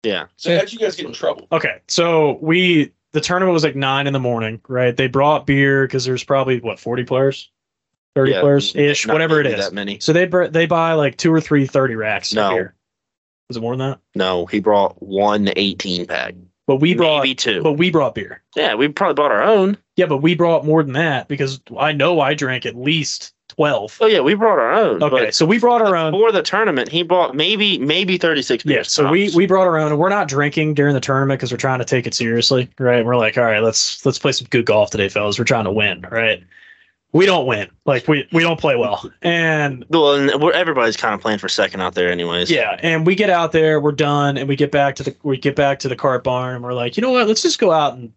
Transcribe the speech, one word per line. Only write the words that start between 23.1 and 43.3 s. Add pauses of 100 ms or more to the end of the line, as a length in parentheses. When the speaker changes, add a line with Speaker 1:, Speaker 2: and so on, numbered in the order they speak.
Speaker 3:
twelve.
Speaker 1:
Oh,
yeah,
we
brought
our
own,
Speaker 3:
Okay,
Speaker 1:
but
Speaker 3:
so
we
brought
our
own.
Speaker 1:
for
the
tournament,
he
bought
maybe,
maybe
thirty-six
Speaker 3:
Yeah,
Speaker 1:
beers
Speaker 3:
so
we,
Speaker 1:
tops.
Speaker 3:
we
brought
our
own,
and
we're
not
drinking
during
the
tournament
'cause
we're
trying
to
take
it
seriously, (120)
right?
We're
like,
"All
right,
let's,
let's
play
some
good
golf
today,
fellas.
We're
trying
to
win,"
right? (720)
We
don't
win. (160)
Like,
we,
we
don't
play
well. (120)
And
Speaker 1:
Well,
and
we're,
everybody's
kinda
playing
for
second
out
there
anyways.
Speaker 3:
Yeah,
and
we
get
out